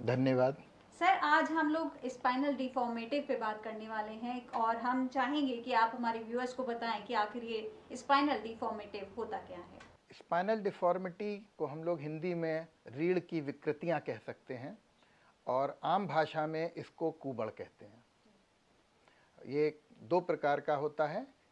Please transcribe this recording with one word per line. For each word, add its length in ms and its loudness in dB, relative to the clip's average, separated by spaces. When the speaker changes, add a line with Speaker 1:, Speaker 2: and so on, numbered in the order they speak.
Speaker 1:
धन्यवाद। 560 4
Speaker 2:
Sir, 60 2
आज 460 6
हम 200 2
लोग 340 -2
spinal 480 0
डिफॉर्मेटिव 720 -2
पे 100 0
बात 260 -4
करने 260 -8
वाले 220 -4
हैं 360 -6
और 300 0
हम 300 0
चाहेंगे 500 2
कि 160 -4
आप 220 6
हमारे 240 -2
viewers 340 -4
को 100 -4
बताएं 420 -4
कि 80 -4
आखिर 300 0
ये 320 -4
spinal 460 4
डिफॉर्मेटिव 800 -8
होता 200 -4
क्या 200 -12
है? 220 -16
Speaker 1:
Spinal 480 0
deformity 880 0
को 80 -2
हम 180 -6
लोग 160 0
हिंदी 340 -4
में 340 -2
रीढ़ 320 2
की 220 -2
विकृतियां 580 -2
कह 180 -4
सकते 360 -10
हैं 240 -10
और 360 0
आम 240 2
भाषा 400 0
में 260 -2
इसको 380 -4
कूबड़ 380 -6
कहते 360 -14
हैं। 180 -20
ये 340 2
दो 180 2
प्रकार 400 2
का 160 0
होता 320 0
है, 280 -6